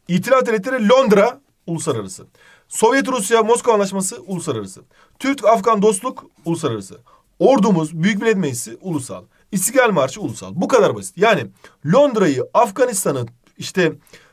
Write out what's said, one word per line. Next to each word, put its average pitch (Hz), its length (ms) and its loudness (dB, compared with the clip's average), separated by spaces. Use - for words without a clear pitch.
İtilaf 240 380 2
Devletleri 220 440 -2
Londra, 240 520 4
uluslararası. 135 580 -6
Sovyet 240 400 2
Rusya 226 360 0
Moskova 233 320 2
Anlaşması, 196 460 -4
uluslararası. 131 600 -8
Türk-Afgan 226 640 2
dostluk, 220 440 -2
uluslararası. 131 540 -6
Ordumuz, 170 640 2
Büyük 202 180 0
Millet 220 160 0
Meclisi, 135 440 -6
ulusal. 131 420 -8
İstiklal 226 400 0
Marşı, 151 300 -2
ulusal. 110 340 -10
Bu 208 120 -2
kadar 190 280 4
basit. - 220 -12
Yani 180 280 2
Londra'yı, 208 600 2
Afganistan'ı, 202 720 0
işte 165 360 -2